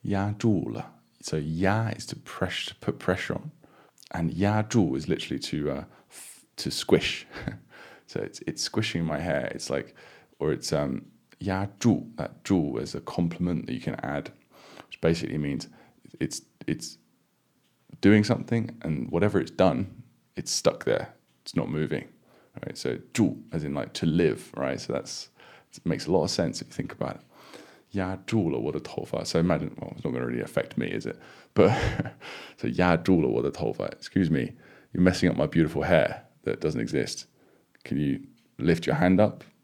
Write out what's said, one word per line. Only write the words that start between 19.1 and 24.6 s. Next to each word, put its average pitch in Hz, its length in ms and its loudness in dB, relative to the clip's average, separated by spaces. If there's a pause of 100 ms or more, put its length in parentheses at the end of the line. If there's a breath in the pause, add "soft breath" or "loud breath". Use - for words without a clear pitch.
whatever 95 300 2
it's - 100 -4
done, 90 520 2 (340)
it's - 160 -6
stuck - 320 0
there. - 300 0 (280)
It's - 140 -8
not 80 140 -2
moving, 78 340 -2 (600 soft breath)
right? - 120 -10
So - 220 -4 (160)
住 101 240 2 (140)
as 78 120 -4
in, 71 80 -4
like, 71 220 -6
to - 120 0
live, 82 480 2
right? 67 240 -2